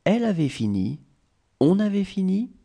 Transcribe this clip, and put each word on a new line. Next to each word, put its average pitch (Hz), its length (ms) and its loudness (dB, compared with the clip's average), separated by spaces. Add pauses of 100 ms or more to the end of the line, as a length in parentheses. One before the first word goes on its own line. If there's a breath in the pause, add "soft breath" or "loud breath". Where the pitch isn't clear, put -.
Elle 233 220 0
avait 160 240 0
fini. 123 520 -2 (580)
On 175 200 4
avait 202 240 0
fini. 190 480 -2 (140)